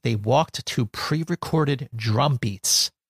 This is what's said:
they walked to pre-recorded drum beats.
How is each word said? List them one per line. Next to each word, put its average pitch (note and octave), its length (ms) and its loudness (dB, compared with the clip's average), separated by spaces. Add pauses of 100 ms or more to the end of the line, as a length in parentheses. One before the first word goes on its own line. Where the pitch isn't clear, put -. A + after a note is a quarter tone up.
they A#2 120 2
walked A#2+ 500 2
to B2 220 0
pre-recorded D3+ 1080 -2
drum A2+ 420 2
beats. - 520 0 (200)